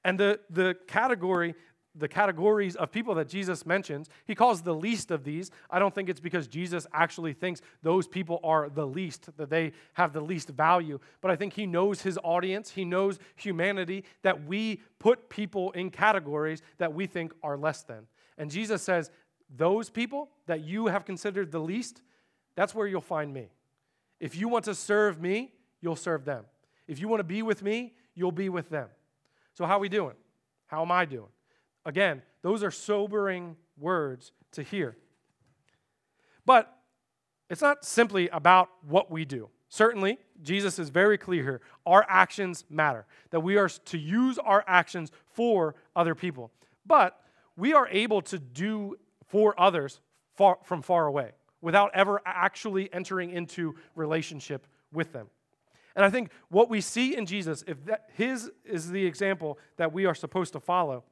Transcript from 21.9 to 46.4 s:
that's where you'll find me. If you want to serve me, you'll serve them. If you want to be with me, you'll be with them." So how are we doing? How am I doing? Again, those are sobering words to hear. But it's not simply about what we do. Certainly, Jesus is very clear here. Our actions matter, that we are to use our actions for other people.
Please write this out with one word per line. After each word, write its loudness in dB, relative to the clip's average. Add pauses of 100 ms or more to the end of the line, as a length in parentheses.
that's 0
where -2
you'll -4
find -6
me. -14 (680)
If -10
you -4
want 0
to -4
serve 0
me, -4 (280)
you'll -4
serve -4
them. -8 (420)
If -10
you -6
want 0
to -2
be -4
with -2
me, -4 (180)
you'll -2
be -4
with -6
them." -8 (640)
So -4
how 4
are 2
we -2
doing? -2 (520)
How -4
am -2
I 4
doing? -12 (540)
Again, 0 (220)
those 0
are 0
sobering -4 (180)
words -4 (180)
to -12
hear. -4 (1500)
But 6 (720)
it's -6
not 2
simply 2
about 6 (180)
what 2
we -6
do. -10 (180)
Certainly, 2 (240)
Jesus -2
is -6
very 4
clear -4
here. -6 (260)
Our 10
actions 2
matter, 0 (240)
that 0
we 2
are 4
to -8
use 0
our 4
actions 2 (140)
for 0 (220)
other 2
people. -8 (340)